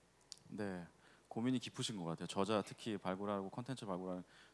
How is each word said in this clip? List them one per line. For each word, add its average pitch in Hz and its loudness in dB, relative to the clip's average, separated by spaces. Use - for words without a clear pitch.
네, 98 -2
고민이 123 2
깊으신 120 -2
것 85 -2
같아요. 82 0
저자 98 4
특히 - -4
발굴하고 95 0
컨텐츠 123 -6
발굴하는, 92 -2